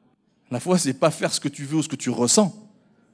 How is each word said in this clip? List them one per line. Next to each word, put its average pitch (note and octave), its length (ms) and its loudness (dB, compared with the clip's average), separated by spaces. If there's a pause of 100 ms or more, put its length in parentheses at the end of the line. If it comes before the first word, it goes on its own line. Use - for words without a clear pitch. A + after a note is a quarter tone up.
(520)
La B2 80 -4
foi, F3+ 180 2
c'est C#3 160 0
pas D#3 180 2
faire - 220 -4
ce - 60 -4
que - 80 -6
tu C#3+ 160 -8
veux C#3+ 140 -4
ou D3+ 60 0
ce - 40 -6
que - 80 -8
tu - 140 -6
ressens. A#2+ 440 4 (600)